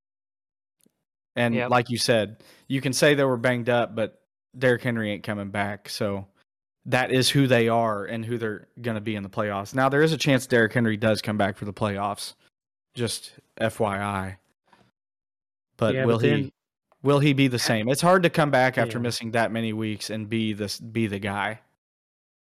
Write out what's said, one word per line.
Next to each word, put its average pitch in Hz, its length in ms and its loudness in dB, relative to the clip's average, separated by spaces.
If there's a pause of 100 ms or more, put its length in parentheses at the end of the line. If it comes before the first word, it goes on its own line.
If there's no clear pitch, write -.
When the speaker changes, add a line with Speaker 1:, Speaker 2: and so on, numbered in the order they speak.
(1400)
Speaker 1:
And 120 200 0
Speaker 2:
Yep. 120 160 -2
Speaker 1:
like 123 180 2
you 120 80 -4
said, 110 460 0 (240)
you 135 120 -2
can 131 140 -4
say 147 200 4
they 143 100 2
were 131 140 2
banged 120 320 -2
up, 113 260 0
but 107 280 -6 (340)
Derrick 127 260 2
Henry 113 280 -2
ain't 101 120 -8
coming 101 260 -8
back. 101 400 -6
So 101 380 -4 (580)
that 127 260 0
is 127 180 4
who 139 180 4
they 120 200 4
are 113 380 0
and 113 180 -8
who 117 140 -6
they're 107 300 -8 (140)
gonna 113 200 -6
be 110 140 -6
in 101 80 -6
the 95 60 -10
playoffs. 104 440 -6
Now, 131 160 4
there 143 140 4
is 160 100 4
a 143 40 -2
chance 131 300 2
Derrick 113 260 4
Henry 113 220 2
does 107 260 0
come 107 160 -4
back 98 200 0
for 104 80 -10
the 101 80 -8
playoffs. 101 600 -4 (600)
Just - 400 -6 (240)
F 110 220 -2
Y 101 200 0
I. 95 380 -6 (1400)
But 117 180 2
Speaker 3:
Yeah, 131 100 0
Speaker 1:
will 117 120 4
Speaker 3:
but 113 60 0
Speaker 1:
he, 139 60 4
Speaker 3:
then 143 220 0 (500)
Speaker 1:
will 143 180 4
he 143 140 4
be 135 140 4
the 123 120 0
same? 113 300 0
It's 139 120 0
hard 180 220 6
to 165 60 4
come 147 220 2
back 127 260 4
after 113 220 0
Speaker 3:
Yeah. - 20 -2
Speaker 1:
missing 117 300 -4
that 110 200 2
many 113 220 -2
weeks 107 380 -6
and 107 180 -8
be 110 240 0
this, 101 260 -6
be 113 280 -4
the 98 120 -6
guy 101 400 -4 (880)